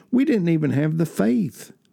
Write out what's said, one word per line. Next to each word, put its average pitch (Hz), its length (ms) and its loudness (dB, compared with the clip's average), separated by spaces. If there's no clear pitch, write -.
We 254 120 2
didn't 214 240 0
even 151 240 0
have 156 260 0
the 165 80 0
faith. 202 640 -2